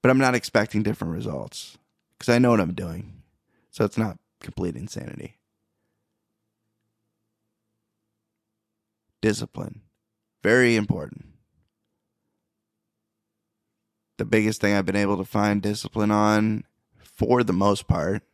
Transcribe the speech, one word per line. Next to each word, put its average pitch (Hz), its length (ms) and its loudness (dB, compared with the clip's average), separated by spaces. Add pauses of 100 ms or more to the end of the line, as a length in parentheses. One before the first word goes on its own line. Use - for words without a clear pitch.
But 127 80 6
I'm 131 80 4
not 127 160 4
expecting 107 480 0
different 104 320 -4
results, - 640 -10 (400)
'cause - 100 -6
I 120 100 4
know 123 120 4
what 113 100 4
I'm 87 140 -2
doing. 87 480 -10 (480)
So - 140 -2
it's 98 120 -2
not 107 220 -4 (220)
complete - 340 -8
insanity. - 640 -14 (3750)
Discipline. - 600 -4 (600)
Very 117 340 4
important. 101 500 -4 (3000)
The 107 60 -2
biggest 107 360 2
thing 104 140 2
I've 95 120 0
been 98 100 -2
able 101 200 2
to 95 80 -6
find 104 380 0
discipline 104 480 -2
on, 107 540 2 (340)
for 123 440 0
the 104 100 0
most 98 360 2
part 85 340 0 (120)